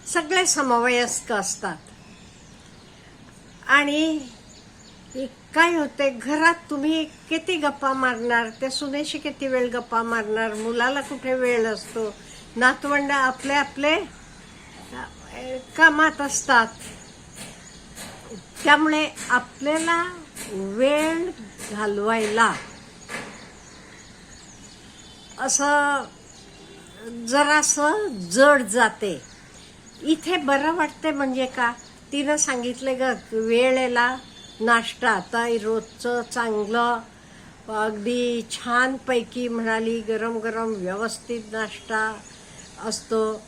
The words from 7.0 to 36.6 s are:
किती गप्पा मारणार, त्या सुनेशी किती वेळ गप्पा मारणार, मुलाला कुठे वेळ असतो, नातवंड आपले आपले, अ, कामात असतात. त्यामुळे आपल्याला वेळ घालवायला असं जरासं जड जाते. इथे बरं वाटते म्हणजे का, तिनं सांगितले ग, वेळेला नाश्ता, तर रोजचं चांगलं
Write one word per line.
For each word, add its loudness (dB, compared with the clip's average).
किती -4
गप्पा 0
मारणार, 0
त्या -6
सुनेशी -4
किती -6
वेळ 0
गप्पा -2
मारणार, -2
मुलाला -2
कुठे -4
वेळ 2
असतो, -6
नातवंड 2
आपले 0
आपले, 0
अ, -10
कामात 6
असतात. 4
त्यामुळे 6
आपल्याला 0
वेळ 0
घालवायला 0
असं 2
जरासं 2
जड 6
जाते. 0
इथे 0
बरं 0
वाटते -2
म्हणजे -2
का, -2
तिनं 0
सांगितले -2
ग, -2
वेळेला 2
नाश्ता, 2
तर -2
रोजचं -4
चांगलं 0